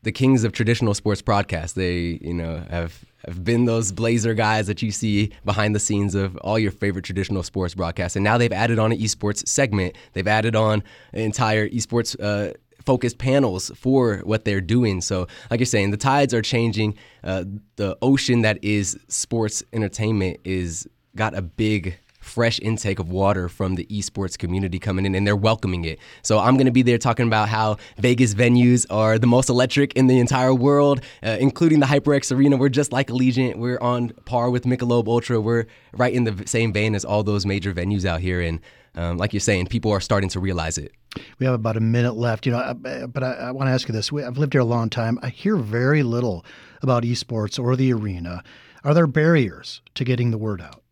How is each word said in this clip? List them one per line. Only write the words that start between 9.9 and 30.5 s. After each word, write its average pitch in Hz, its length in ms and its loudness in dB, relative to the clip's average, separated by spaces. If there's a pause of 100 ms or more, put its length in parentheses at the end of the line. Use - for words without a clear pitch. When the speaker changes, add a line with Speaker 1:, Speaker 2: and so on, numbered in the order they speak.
Speaker 1:
They've 95 140 -4
added 110 280 0
on 107 260 2 (320)
an - 80 -8
entire 107 480 0
esports, 117 500 -4
uh, 104 340 -4 (300)
focused 123 360 0
panels 127 560 0
for 123 480 2
what 107 220 -2
they're 98 160 0
doing. 104 400 0
So, 92 260 -4 (240)
like 117 80 -2
you're 123 80 2
saying, 101 240 0
the 104 60 -4
tides 139 360 2
are 113 80 0
changing. 107 540 -2 (280)
Uh, 92 200 -4 (320)
the 98 260 -4
ocean 131 400 2
that 107 220 0
is 104 340 -2 (100)
sports - 540 -4 (100)
entertainment 107 720 -2
is 90 460 -6 (260)
got 110 200 -4
a - 80 -4
big, 95 520 -2 (240)
fresh 117 400 -2
intake 104 400 -4
of 85 100 -6
water 95 400 0
from 95 260 -4
the 90 120 -6
esports 101 500 -6
community 92 420 -2
coming 95 260 -2
in, 95 100 0
and 98 120 2
they're 104 80 2
welcoming 98 480 0
it. 80 160 -8 (220)
So 107 180 2
I'm 120 160 4
gonna 131 160 4
be 123 120 4
there 120 160 4
talking 120 280 0
about 107 220 2
how 110 280 0 (200)
Vegas 123 380 4
venues 123 540 6
are 110 280 2
the 117 100 4
most 123 220 4
electric 131 440 2
in 131 140 4
the 127 120 6
entire 127 340 2